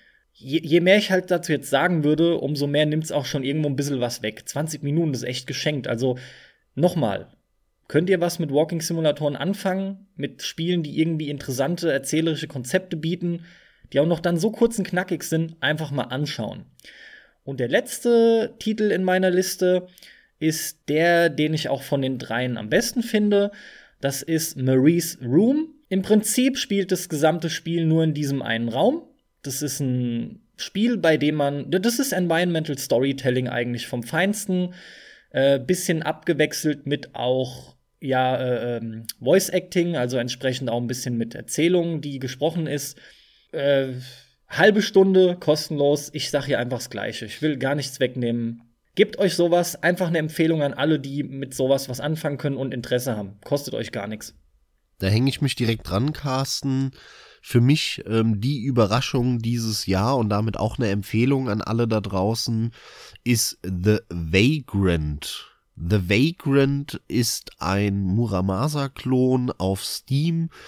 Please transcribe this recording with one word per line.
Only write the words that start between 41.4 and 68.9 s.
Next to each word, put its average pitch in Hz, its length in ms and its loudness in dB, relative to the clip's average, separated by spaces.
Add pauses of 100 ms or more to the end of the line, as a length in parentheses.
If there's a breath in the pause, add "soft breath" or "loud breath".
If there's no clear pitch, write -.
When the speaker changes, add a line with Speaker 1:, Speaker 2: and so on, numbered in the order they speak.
Speaker 1:
die 143 180 -8
gesprochen 156 480 -2
ist. - 320 -6 (540 soft breath)
Äh, 139 400 2 (560 loud breath)
halbe 202 340 4
Stunde, 185 560 6
kostenlos. 147 720 0
Ich - 180 -6
sag 139 160 -2
hier 127 120 0
einfach 123 200 -4
das - 120 -10
Gleiche. 110 360 -8
Ich - 140 -12
will 151 160 0
gar 135 200 -2
nichts - 240 -6
wegnehmen. 117 640 -2 (320)
Gebt 208 240 2
euch 190 160 2
sowas. 175 480 0
Einfach 180 260 0
eine 170 100 0
Empfehlung 160 440 0
an 139 120 -2
alle, 147 260 0
die 139 220 -6
mit 135 320 -8
sowas 135 340 0
was 127 100 -8
anfangen 156 380 -4
können 135 220 -4
und 127 160 -4
Interesse 123 420 -2
haben. 101 260 -10
Kostet 139 300 -4
euch 117 180 -6
gar 101 160 -8
nichts. 107 280 -12 (640)
Speaker 2:
Da 95 80 -2
häng 110 200 4
ich - 140 -2
mich 139 140 0
direkt 113 340 -2
dran, 123 240 0
Carsten. 135 800 -2 (500 loud breath)
Für 120 220 2
mich, - 440 2
ähm, 113 340 2
die 131 220 -2
Überraschung 120 800 2
dieses 113 460 -2
Jahr 101 300 2
und 113 120 0
damit 104 300 0
auch 107 200 -2
eine 113 120 0
Empfehlung 120 580 0
an 104 140 -2
alle 117 260 0
da 110 120 2
draußen 110 720 -2 (540 loud breath)
ist 120 380 0
The 95 360 2 (120)
Vagrant. 87 1400 0 (240)
The 90 340 0
Vagrant 139 1000 2
ist - 420 -2 (100)
ein 98 420 0
Muramasa-Klon 123 1600 0